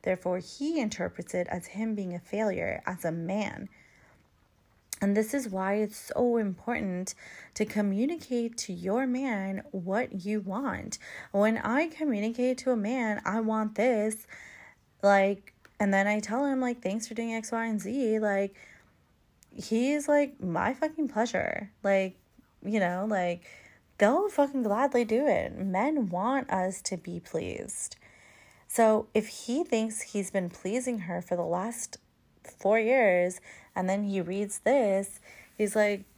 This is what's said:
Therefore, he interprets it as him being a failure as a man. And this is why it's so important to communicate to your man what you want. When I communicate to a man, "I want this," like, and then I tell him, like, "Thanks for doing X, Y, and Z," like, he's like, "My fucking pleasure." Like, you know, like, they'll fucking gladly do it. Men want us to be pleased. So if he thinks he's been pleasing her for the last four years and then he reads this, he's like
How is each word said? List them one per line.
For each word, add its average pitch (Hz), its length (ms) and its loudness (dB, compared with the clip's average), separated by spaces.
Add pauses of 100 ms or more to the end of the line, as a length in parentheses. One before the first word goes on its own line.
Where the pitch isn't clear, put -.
Therefore, 180 360 -2
he 294 400 -4
interprets 180 540 -4
it 180 160 -2
as 175 200 -6
him 220 260 -4
being 185 200 -4
a 175 40 -8
failure 202 680 -4
as 180 200 -6
a 165 80 0
man. 185 560 -4 (1300)
And 202 160 4
this 220 160 2
is 262 160 -2
why 190 280 0
it's 214 380 -4
so 240 220 2
important 190 800 -2 (400)
to 214 100 0
communicate 233 920 -2
to - 160 -6
your 190 320 0
man 214 640 -2
what 190 560 -4
you 214 140 0
want. 190 580 -4 (340)
When 214 240 4
I 277 320 0
communicate 247 680 -2
to 262 140 0
a 240 40 2
man, 220 480 -2
"I 220 160 0
want 220 360 0
this," 214 500 0 (760)
like, 196 520 4 (240)
and 196 160 4
then 196 120 6
I 208 140 2
tell 226 240 0
him, 269 160 2
like, 247 220 -2
"Thanks 214 260 -4
for 226 60 -12
doing 233 180 -4
X, 226 180 -6
Y, 226 140 -2
and 220 160 -2
Z," 220 380 0
like, 196 360 0 (1000)
he's 277 500 0
like, 294 320 2
"My 185 360 0
fucking 311 340 -2
pleasure." 208 640 -2 (120)
Like, 190 340 2 (460)
you 214 160 0
know, 185 300 0
like, 175 340 0 (540)
they'll 302 320 6
fucking 277 360 2
gladly 240 420 4
do 233 200 2
it. 156 320 2
Men 220 520 0
want 240 400 0
us 185 320 -2
to 180 160 -6
be 170 220 -8
pleased. - 760 -8 (720)
So 220 460 4
if 220 140 2
he 277 360 -4
thinks 220 380 -2
he's 196 280 -6
been 185 200 0
pleasing 233 500 -4
her 175 220 -4
for 180 140 -2
the 175 60 -2
last 180 540 -4 (640)
four 208 200 4
years 208 600 4 (360)
and 185 120 0
then 202 160 0
he 196 160 -2
reads 196 400 -4
this, 208 600 2 (360)
he's 214 200 0
like 208 280 2 (140)